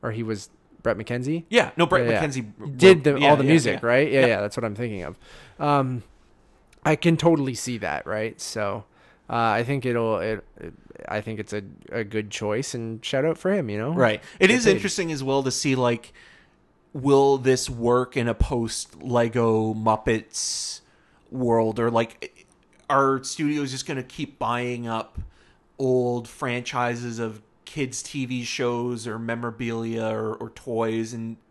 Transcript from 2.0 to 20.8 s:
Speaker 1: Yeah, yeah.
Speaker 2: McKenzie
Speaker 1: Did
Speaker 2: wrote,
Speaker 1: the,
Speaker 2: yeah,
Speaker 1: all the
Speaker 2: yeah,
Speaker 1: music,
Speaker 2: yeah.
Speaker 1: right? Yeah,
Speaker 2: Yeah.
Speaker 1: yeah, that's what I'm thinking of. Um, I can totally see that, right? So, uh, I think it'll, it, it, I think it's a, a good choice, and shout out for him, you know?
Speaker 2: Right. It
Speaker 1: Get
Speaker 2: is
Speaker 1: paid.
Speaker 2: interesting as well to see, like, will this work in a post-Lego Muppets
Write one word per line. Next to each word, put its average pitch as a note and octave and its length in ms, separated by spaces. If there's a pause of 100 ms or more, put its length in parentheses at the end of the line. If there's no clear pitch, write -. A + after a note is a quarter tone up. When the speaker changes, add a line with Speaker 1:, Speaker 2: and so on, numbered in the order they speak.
Speaker 1:
Yeah, A#2 60
yeah. D#3+ 120
Speaker 2:
McKenzie B2+ 540
Speaker 1:
Did F3+ 200
Speaker 2:
wrote, C#3+ 180
Speaker 1:
the, C#3 40
Speaker 2:
yeah, D3 100
Speaker 1:
all D3 60
the C#3 60
Speaker 2:
yeah, C3+ 80
Speaker 1:
music, A#2+ 320
Speaker 2:
yeah. A#2 60
Speaker 1:
right? C3 240
Yeah, C3+ 80
Speaker 2:
Yeah. C3 60
Speaker 1:
yeah, G#2+ 160
that's G#2 140
what B2 60
I'm G#2 140
thinking G#2+ 260
of. D#2+ 160 (400)
Um, C#3 460 (800)
I D3+ 120
can E3 200
totally D3+ 380
see A#2 240
that, D#2 300
right? G#2+ 320
So, G#2 440 (460)
uh, A#2 40
I A2+ 280
think C3 240
it'll, A#2 320
it, G#2 260 (160)
it, E2 120 (360)
I G#2+ 120
think A2 180
it's G2+ 140
a, G#2 100 (300)
a A2+ 100
good G#2+ 280
choice, G#2+ 440
and A2+ 300
shout C3+ 200
out D#3+ 140
for F#3 140
him, D#3 180
you G#2 80
know? B2 140
Speaker 2:
Right. A#2 280 (200)
It F#3+ 80
Speaker 1:
Get A#3+ 80
Speaker 2:
is A#3 80
Speaker 1:
paid. G#3 80
Speaker 2:
interesting F3+ 400
as C3+ 100
well C3+ 220
to B2+ 80
see, C3+ 240
like, A#2+ 360 (800)
will C#3 460
this B2+ 320
work B2 460
in A#2+ 100
a A#2 80
post-Lego A#2 1400
Muppets - 1080 (500)